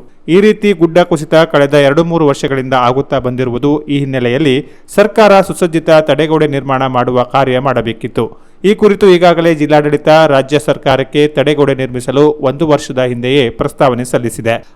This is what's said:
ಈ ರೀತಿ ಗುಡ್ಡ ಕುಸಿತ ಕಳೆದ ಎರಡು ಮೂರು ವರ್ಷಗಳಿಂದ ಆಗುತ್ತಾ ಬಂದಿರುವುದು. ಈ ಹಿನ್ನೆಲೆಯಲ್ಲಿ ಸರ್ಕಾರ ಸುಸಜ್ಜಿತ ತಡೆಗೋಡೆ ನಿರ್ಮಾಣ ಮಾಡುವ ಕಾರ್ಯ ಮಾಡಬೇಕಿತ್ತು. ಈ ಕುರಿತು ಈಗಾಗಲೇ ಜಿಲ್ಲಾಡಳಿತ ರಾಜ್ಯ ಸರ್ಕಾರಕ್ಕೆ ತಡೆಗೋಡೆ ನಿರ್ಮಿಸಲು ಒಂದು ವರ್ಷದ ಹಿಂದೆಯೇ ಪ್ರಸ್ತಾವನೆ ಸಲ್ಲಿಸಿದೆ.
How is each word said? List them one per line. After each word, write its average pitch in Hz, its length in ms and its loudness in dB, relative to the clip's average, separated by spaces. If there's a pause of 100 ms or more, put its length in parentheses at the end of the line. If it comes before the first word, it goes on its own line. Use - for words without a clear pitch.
(280)
ಈ 170 120 4
ರೀತಿ 208 320 2
ಗುಡ್ಡ 165 260 0
ಕುಸಿತ 165 360 0
ಕಳೆದ 151 400 2
ಎರಡು 143 360 2
ಮೂರು 165 160 0
ವರ್ಷಗಳಿಂದ 135 480 -2 (140)
ಆಗುತ್ತಾ 135 400 -2
ಬಂದಿರುವುದು. 123 440 -4 (220)
ಈ 143 40 -2
ಹಿನ್ನೆಲೆಯಲ್ಲಿ 131 580 -2 (400)
ಸರ್ಕಾರ 202 440 4
ಸುಸಜ್ಜಿತ 170 500 -2 (200)
ತಡೆಗೋಡೆ 156 460 0
ನಿರ್ಮಾಣ 135 300 -2 (120)
ಮಾಡುವ 123 240 0
ಕಾರ್ಯ 131 360 0
ಮಾಡಬೇಕಿತ್ತು. 120 880 -6 (160)
ಈ 196 100 2
ಕುರಿತು 202 320 2 (100)
ಈಗಾಗಲೇ 170 380 2
ಜಿಲ್ಲಾಡಳಿತ 147 540 0
ರಾಜ್ಯ 147 500 2
ಸರ್ಕಾರಕ್ಕೆ 139 720 -2
ತಡೆಗೋಡೆ 143 460 0
ನಿರ್ಮಿಸಲು 127 480 -4 (260)
ಒಂದು 139 200 -4
ವರ್ಷದ 139 320 -2 (100)
ಹಿಂದೆಯೇ 123 400 0
ಪ್ರಸ್ತಾವನೆ 127 540 -2
ಸಲ್ಲಿಸಿದೆ. 117 500 -4 (220)